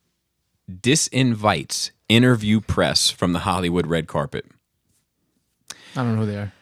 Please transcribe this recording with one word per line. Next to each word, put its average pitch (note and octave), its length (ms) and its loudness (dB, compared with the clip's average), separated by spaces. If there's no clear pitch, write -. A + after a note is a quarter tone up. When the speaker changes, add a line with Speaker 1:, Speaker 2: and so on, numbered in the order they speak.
Speaker 1:
disinvites A2 1200 0
interview A2 540 4
press - 480 0
from F2+ 240 -2
the E2+ 60 -2
Hollywood F2 480 -2
red D#2+ 200 -2
carpet. - 380 -6
Speaker 2:
I C3+ 80 -4
don't A#2+ 120 -2
know A2 60 0
who G#2+ 60 -2
they G#2 100 -6
are. G2+ 240 -10